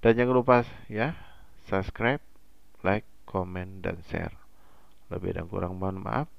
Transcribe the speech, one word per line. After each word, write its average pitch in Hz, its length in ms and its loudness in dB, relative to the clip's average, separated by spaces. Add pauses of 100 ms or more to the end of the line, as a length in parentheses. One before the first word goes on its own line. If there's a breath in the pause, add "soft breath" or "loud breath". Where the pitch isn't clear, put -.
Dan 113 160 8
jangan 123 240 6
lupa 123 240 8 (240)
ya, 113 240 0 (560 loud breath)
subscribe, 113 560 2 (560)
like, 101 240 2 (240)
komen, 92 560 -4
dan 87 240 -2
share. 85 240 -2 (800 soft breath)
Lebih 92 240 -2
dan 87 160 -4
kurang 92 240 -4
mohon 95 240 -2
maaf. 117 380 -4